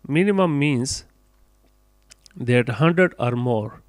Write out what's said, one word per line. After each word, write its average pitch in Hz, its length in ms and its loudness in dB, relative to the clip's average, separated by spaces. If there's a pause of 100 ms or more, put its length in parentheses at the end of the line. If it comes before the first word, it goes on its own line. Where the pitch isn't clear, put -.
Minimum 180 500 0
means 139 460 -2 (1300)
that 123 360 0
hundred 165 480 2
or 120 140 -2
more. 120 560 -4